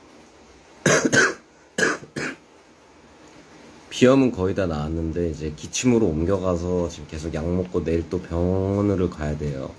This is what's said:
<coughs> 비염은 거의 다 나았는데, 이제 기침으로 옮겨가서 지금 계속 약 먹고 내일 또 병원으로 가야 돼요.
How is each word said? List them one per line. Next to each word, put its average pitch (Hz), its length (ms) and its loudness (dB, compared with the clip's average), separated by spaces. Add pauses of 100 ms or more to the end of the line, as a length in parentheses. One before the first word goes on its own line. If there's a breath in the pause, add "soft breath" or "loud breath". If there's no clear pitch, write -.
(840)
<coughs> - 3000 -4
비염은 131 440 6
거의 92 220 0
다 95 120 0
나았는데, 82 640 -2
이제 76 260 -6
기침으로 117 480 2
옮겨가서 87 880 0
지금 76 180 -14
계속 80 240 -8
약 80 160 -4
먹고 90 340 -2
내일 82 280 0
또 90 100 -2
병원으로 95 880 0
가야 76 300 -6
돼요. 71 400 -6